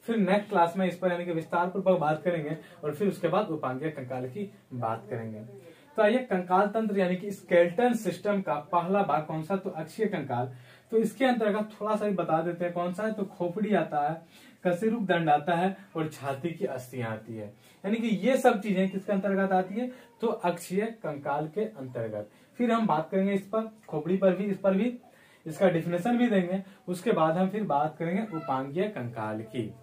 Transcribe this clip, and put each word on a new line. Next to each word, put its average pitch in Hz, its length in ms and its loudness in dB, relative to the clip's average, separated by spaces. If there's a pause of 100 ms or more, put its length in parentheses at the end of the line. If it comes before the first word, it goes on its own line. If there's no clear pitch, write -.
फिर 226 160 -2
next 202 320 4
class 170 280 4
में 185 100 2
इस 170 100 -2
पर 180 140 2
यानी 175 140 -4
कि 175 60 -4
विस्तार 170 360 0
पूर्वक 185 320 2
बात 156 240 2
करेंगे 160 340 -2 (260)
और 147 100 -2
फिर 202 140 0
उसके - 200 -2
बाद 185 220 2
उपांगीय 143 400 -4
कंकाल 127 380 -8
की 190 240 -8 (240)
बात 113 340 -4
करेंगे। 113 300 -8 (580)
तो 214 60 6
आइए 220 180 6
कंकाल 185 480 2
तंत्र 208 280 0
यानी 185 180 2
कि 202 160 -6
skeleton 185 640 4
system 202 460 0
का 196 120 -2 (180)
पहला 180 320 2
भाग 156 220 2
कौन 160 180 -4
सा? 196 120 -2
तो 190 140 -4
अक्षीय 160 380 -4
कंकाल। 123 440 -2 (400)
तो 226 60 2
इसके 226 280 2
अंतर्गत 214 460 2
थोड़ा 214 240 -2
सा 208 100 -2
भी 208 80 0
बता 165 280 2
देते 175 240 -2
हैं 175 80 -4
कौन 175 200 -2
सा 202 100 -6
है, 220 100 -2
तो 202 120 -4
खोपड़ी 196 500 -2
आता 156 260 0
है, 160 200 -2 (440)
कशेरुक 220 380 0
दंड 175 260 2
आता 147 260 4
है 190 200 0 (200)
और 160 140 -2
छाती 139 420 -6
की 175 160 -6
अस्थियां 123 440 -6
आती 110 240 -10
है। 107 120 -10 (360)
यानी 214 140 0
कि 233 100 -2 (120)
ये 247 180 4
सब 226 240 4
चीजें 190 280 2
किसके 190 240 -4
अंतर्गत 196 400 2
आती 185 220 0
है? 254 160 -4 (300)
तो 226 60 0
अक्षीय 180 580 -2 (180)
कंकाल 147 460 -4
के 208 120 -4
अंतर्गत। 123 680 -6 (300)
फिर 233 120 2
हम 226 160 2
बात 156 240 0
करेंगे 196 220 2
इस 196 140 -2
पर, 220 220 -2 (180)
खोपड़ी 165 300 -2
पर 190 180 6
भी, 202 100 -2
इस 196 140 -2
पर 190 140 4
भी, 233 200 2 (520)
इसका 165 240 2
definition 175 480 0
भी 240 100 4
देंगे। 190 360 2 (240)
उसके 180 260 -2
बाद 160 240 4
हम 190 120 2
फिर 208 160 -2
बात 151 340 2
करेंगे 175 220 0 (120)
उपांगीय 143 560 -2
कंकाल 117 560 -6
की। 113 240 -6 (140)